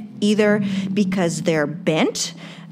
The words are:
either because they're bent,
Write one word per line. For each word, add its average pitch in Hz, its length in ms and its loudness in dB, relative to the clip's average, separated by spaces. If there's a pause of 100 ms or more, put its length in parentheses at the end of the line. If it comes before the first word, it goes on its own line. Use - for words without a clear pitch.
(200)
either 208 420 4 (320)
because 185 500 0
they're 156 240 2
bent, 165 640 0 (380)